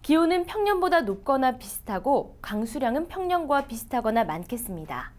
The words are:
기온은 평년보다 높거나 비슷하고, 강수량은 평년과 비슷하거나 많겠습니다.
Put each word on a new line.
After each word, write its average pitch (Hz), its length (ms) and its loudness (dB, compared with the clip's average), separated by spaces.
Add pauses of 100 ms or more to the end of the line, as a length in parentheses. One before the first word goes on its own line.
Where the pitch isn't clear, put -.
기온은 339 440 4
평년보다 370 560 2
높거나 254 580 0
비슷하고, - 800 -2
강수량은 240 680 -2
평년과 339 600 0
비슷하거나 226 560 0
많겠습니다. 160 960 -8